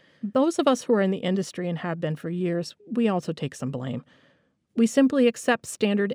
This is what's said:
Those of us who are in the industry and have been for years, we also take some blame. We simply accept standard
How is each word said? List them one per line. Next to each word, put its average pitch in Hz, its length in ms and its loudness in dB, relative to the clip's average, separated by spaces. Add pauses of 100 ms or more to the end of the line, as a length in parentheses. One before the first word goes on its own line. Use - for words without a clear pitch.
(220)
Those 262 360 0
of 285 100 2
us 254 140 4
who 247 100 0
are 208 80 4
in 190 100 2
the 190 60 0
industry 180 540 -2
and 165 80 -4
have 170 220 -6
been 156 160 -2
for - 120 -8
years, 175 460 -4 (120)
we 233 220 0
also 180 240 0
take 143 220 -6
some 131 160 -6
blame. 135 340 -6 (720)
We 233 100 4
simply 269 400 4
accept 233 380 0
standard 202 500 0